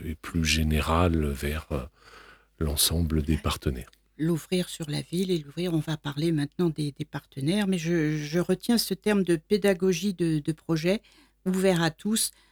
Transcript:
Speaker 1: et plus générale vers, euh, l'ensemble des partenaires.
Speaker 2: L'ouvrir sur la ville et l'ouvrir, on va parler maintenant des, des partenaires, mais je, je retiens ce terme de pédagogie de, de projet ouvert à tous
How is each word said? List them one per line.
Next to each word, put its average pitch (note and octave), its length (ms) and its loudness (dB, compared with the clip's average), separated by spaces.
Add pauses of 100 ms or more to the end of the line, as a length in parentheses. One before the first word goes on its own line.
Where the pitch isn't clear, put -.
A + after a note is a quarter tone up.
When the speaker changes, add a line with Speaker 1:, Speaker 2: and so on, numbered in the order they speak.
Speaker 1:
et D#2+ 100 -6
plus - 300 -2
générale D#2 800 2
vers, C#2+ 460 -4
euh, C#2 100 -2 (800)
l'ensemble D#2 640 0
des D#2 140 2
partenaires. D2 520 -4 (300)
Speaker 2:
L'ouvrir E3+ 500 -2
sur D#3 200 -10
la D3 120 -4
ville F#3 280 -4
et F3+ 80 0
l'ouvrir, D#3+ 380 -4
on D#3+ 40 4
va D3+ 180 -2
parler D3 340 -2
maintenant D#3+ 380 0
des, D3+ 220 -4
des - 140 -8
partenaires, E3 600 -2
mais F#3+ 100 0
je, D#3+ 400 0
je D3 220 -2
retiens F#3 400 0
ce - 160 -2
terme G3+ 280 2
de E3+ 120 2
pédagogie F#3+ 800 2
de, D#3+ 240 2
de D#3+ 120 -2
projet E3 500 0 (440)
ouvert F#3 380 2
à D#3+ 80 2
tous G#3+ 400 -2 (200)